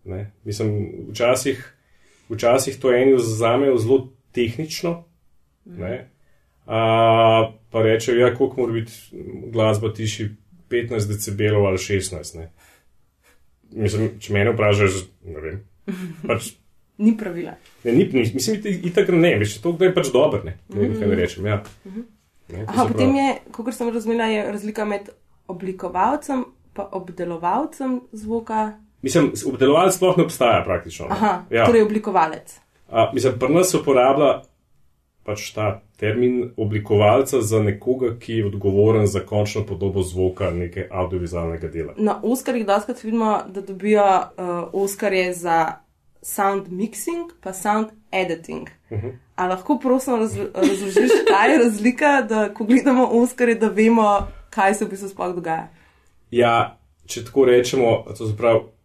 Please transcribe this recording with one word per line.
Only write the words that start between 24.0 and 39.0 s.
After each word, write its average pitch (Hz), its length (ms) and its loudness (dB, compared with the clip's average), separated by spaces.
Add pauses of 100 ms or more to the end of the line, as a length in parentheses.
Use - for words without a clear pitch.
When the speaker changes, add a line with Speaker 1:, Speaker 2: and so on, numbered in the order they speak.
Speaker 2:
je 214 220 0
razlika 208 380 -6
med 202 240 -6 (400)
oblikovalcem 190 960 -4 (280)
pa - 180 -10
obdelovalcem 185 1200 -4
zvoka. 220 640 -4 (260)
Speaker 1:
Mislim, 135 320 2
s-, - 140 -10
obdelovalec 143 480 4
sploh 180 240 2
ne 170 60 4
obstaja 113 380 2
praktično, - 440 -6
ne. - 60 -6
Speaker 2:
Aha, 202 220 2 (140)
Speaker 1:
Ja. 226 160 2
Speaker 2:
torej 233 200 6
oblikovalec. 202 760 -2 (320)
Speaker 1:
A, 110 200 2
mislim, 123 240 0
pri 131 160 -2
nas 175 180 4
se 165 80 0
uporablja 135 640 4 (880)
pač - 220 -8
ta 107 140 -4 (260)
termin 120 640 0
oblikovalca 107 840 2
za 110 200 0
nekoga, 120 560 -2
ki - 180 -12
je 110 120 -2
odgovoren 101 600 2